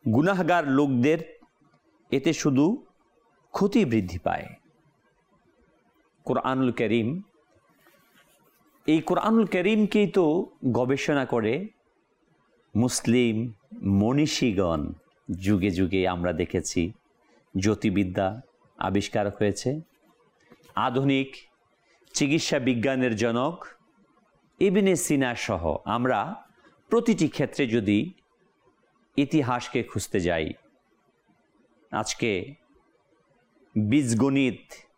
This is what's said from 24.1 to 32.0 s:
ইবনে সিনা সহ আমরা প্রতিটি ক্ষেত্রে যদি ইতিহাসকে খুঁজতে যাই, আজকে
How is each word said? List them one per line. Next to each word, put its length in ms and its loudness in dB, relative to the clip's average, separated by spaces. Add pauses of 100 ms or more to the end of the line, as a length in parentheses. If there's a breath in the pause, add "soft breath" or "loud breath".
ইবনে 360 4
সিনা 400 0
সহ 500 -2
আমরা 500 -2 (540 soft breath)
প্রতিটি 380 2
ক্ষেত্রে 400 -2
যদি 460 0 (1040)
ইতিহাসকে 640 -2
খুঁজতে 360 -4
যাই, 340 -2 (1400)
আজকে 640 -4 (1300)